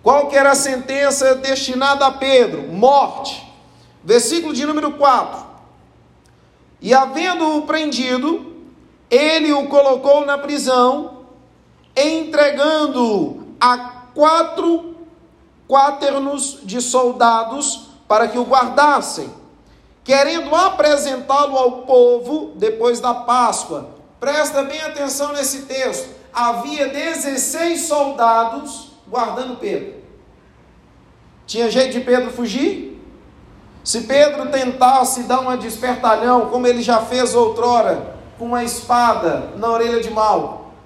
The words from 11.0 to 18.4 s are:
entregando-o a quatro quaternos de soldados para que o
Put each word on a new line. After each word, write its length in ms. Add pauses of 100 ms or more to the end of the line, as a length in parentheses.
entregando-o 1500 (160)
a 180 (380)
quatro 800 (720)
quaternos 960
de 160
soldados 1080 (180)
para 200
que 120
o 60